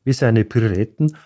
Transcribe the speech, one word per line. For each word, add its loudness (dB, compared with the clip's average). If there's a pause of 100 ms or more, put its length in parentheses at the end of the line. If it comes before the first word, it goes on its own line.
wie -2
seine 2
Pirouetten -2